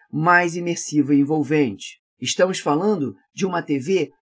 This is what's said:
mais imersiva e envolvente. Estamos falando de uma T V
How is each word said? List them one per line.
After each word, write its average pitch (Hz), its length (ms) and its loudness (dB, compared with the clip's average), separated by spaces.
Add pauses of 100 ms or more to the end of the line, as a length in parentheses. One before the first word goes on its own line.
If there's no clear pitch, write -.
(120)
mais 175 420 4
imersiva 160 600 0
e 143 60 6
envolvente. 143 760 0 (220)
Estamos 185 380 0
falando 160 580 -2 (180)
de 196 120 -4
uma 175 160 -4
T 147 160 -2
V 156 320 -2 (120)